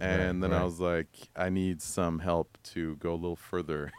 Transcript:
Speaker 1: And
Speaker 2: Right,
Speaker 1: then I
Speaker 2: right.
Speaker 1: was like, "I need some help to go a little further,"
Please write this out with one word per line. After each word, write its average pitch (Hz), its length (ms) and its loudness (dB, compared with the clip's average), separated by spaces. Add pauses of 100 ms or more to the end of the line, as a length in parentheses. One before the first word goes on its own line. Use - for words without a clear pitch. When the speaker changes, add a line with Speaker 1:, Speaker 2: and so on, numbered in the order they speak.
Speaker 1:
And 92 200 4
Speaker 2:
Right, 92 240 2
Speaker 1:
then 87 80 2
I 90 60 4
Speaker 2:
right. 90 60 4
Speaker 1:
was 85 140 -2
like, 85 560 0
"I 90 160 0
need 92 320 0
some 85 380 0
help 85 360 0 (180)
to 80 220 -4
go 85 160 -4
a 85 40 -2
little 85 180 -4
further," 76 640 -4